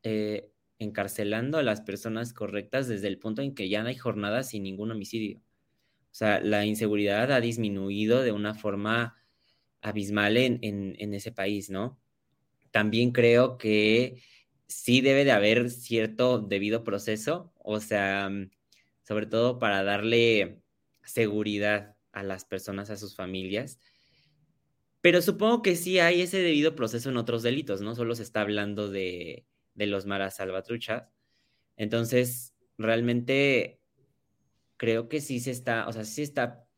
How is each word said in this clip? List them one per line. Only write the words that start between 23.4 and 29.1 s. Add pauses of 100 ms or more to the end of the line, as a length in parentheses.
Pero
supongo
que
sí
hay
ese
debido
proceso
en
otros
delitos,
no
solo
se
está
hablando
de, (280)